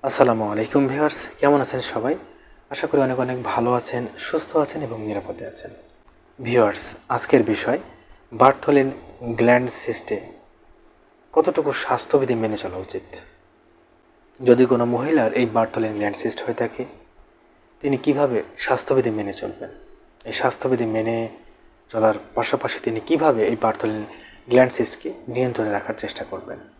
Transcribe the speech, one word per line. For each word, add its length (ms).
আসসালামু 500
আলাইকুম 340
ভিউয়ার্স, 400
কেমন 220
আছেন 200
সবাই? 340
আশা 160
করি 160
অনেক 160
অনেক 240
ভালো 300
আছেন, 340
সুস্থ 380
আছেন 260
এবং 200
নিরাপদে 440
আছেন। 240
ভিউয়ার্স, 420
আজকের 340
বিষয় 360
বার্থোলিন 580
গ্ল্যান্ড 480
সিস্টে 500
কতটুকু 400
স্বাস্থ্যবিধি 640
মেনে 220
চলা 200
উচিত। 300
যদি 260
কোনো 180
মহিলার 500
এই 120
বার্থোলিন 480
গ্ল্যান্ড 220
সিস্ট 260
হয়ে 120
থাকে, 300
তিনি 160
কিভাবে 460
স্বাস্থ্যবিধি 520
মেনে 220
চলবেন, 380
এই 80
স্বাস্থ্যবিধি 540
মেনে 300
চলার 240
পাশাপাশি 440
তিনি 220
কিভাবে 460
এই 140
বার্থোলিন 440
গ্ল্যান্ড 240
সিস্টকে 360
নিয়ন্ত্রণে 440
রাখার 260
চেষ্টা 260
করবেন। 360